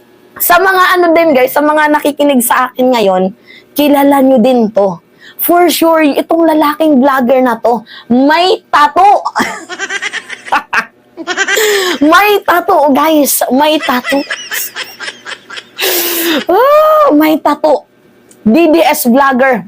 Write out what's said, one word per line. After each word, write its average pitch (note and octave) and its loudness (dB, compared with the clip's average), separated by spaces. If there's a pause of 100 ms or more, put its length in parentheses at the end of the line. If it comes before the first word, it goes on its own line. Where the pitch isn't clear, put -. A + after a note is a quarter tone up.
(340)
Sa - 0
mga F#4 0
ano F4 2
din, E4 2
guys, B3+ 2
sa D4 0
mga D4+ 0
nakikinig C#4+ 0
sa B3+ -2
akin B3+ -2
ngayon, G3 0 (560)
kilala C#4 2
nyo C4 2
din B3 2
to. F#3+ -2 (400)
For F4 2
sure, E4 0
itong D#4 0
lalaking D#4 0
vlogger C4 2
na A#3 -4
to, A3+ -2 (240)
may D#4 0
tattoo. E4 2
<laughs> - - (2750)
May F#4+ 2
tattoo, E4+ 0
guys. D4 0
May D4+ 0
tattoo. C#4 -4 (2250)
Oh, D5 2
may D#4 2
tattoo. D4+ -2 (600)
D D#4 2
D D#4+ 4
S D#4+ 0
vlogger, C4 0